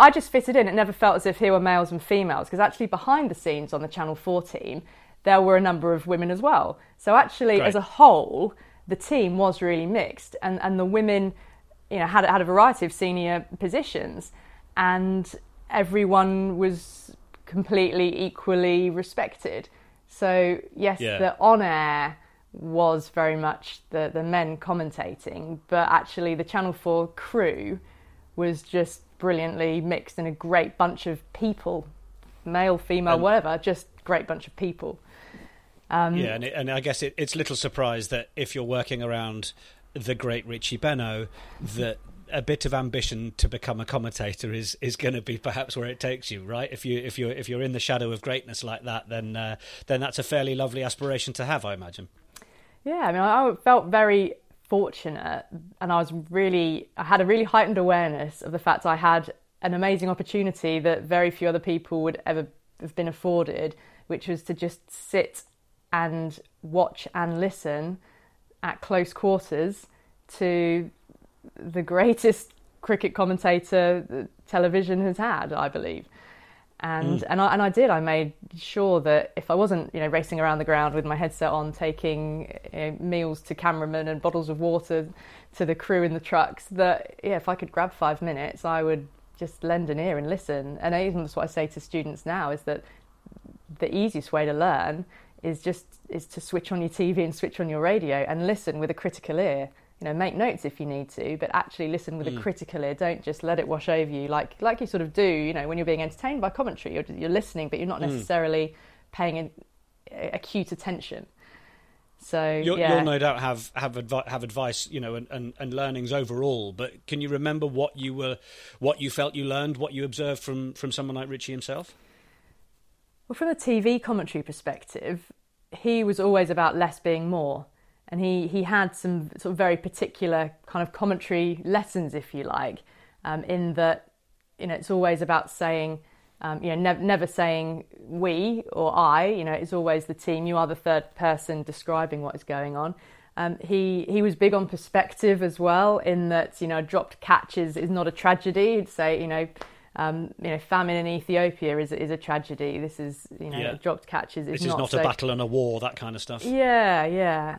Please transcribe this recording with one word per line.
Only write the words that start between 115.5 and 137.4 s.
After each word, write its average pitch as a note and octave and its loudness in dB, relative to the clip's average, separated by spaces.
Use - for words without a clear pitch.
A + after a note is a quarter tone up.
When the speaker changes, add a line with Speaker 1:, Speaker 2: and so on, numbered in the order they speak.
Speaker 2:
and B2+ -10
learnings C3 -4
overall, B2 -2
but A#2+ -10
can D3 -6
you D3 -6
remember D3+ -2
what C#3 -2
you C3 -6
were, C3 -6
what C#3+ 0
you C#3 -4
felt D3 -2
you C#3 -4
learned, C#3 -2
what C#3 -6
you C#3 -6
observed C#3 -4
from, C3 -6
from C3+ -8
someone C3+ -6
like C3 -8
Richie C3 -10
himself? C3+ -10
Speaker 1:
Well, A#3+ -10
from E4 -2
a D#4+ 0
T B3 0
V A#3 2
commentary F3+ -4
perspective, - -10
he A#3 0
was G3+ 0
always F#3+ 4
about E3 2
less E3+ 0
being E3 0
more. D3 -4
And F3 -4
he, F#3 0
he F#3 -2
had F#3+ 0
some F3 -4
sort F#3 -6
of F3 -4
very F3 4
particular E3 -2
kind F3 -4
of - -12
commentary F3 -2
lessons, F#3+ -2
if D3 -10
you C#3 -8
like, C3 -6
um, D#3 -6
in F3 -2
that, E3 0
you - -8
know, E3 -4
it's - -8
always F3 2
about D#3+ 0
saying, D#3+ -4
um, D#3 -6
you F3 -4
know, E3 -2
nev-, F3+ 0
never F#3 2
saying D#3+ -2